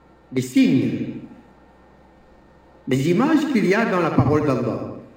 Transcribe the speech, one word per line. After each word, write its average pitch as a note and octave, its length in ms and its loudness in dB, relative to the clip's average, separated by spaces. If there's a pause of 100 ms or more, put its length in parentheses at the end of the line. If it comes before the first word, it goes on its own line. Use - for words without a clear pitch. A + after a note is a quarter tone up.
(320)
les B2+ 100 -2
signes, - 760 0 (1700)
les C3+ 240 -2
images C4+ 420 2
qu'il G3 140 2
y F3+ 80 2
a A3+ 120 0
dans F#3 140 0
la D#3+ 100 0
parole D3+ 360 2
d'Allah. A#2 500 -4 (200)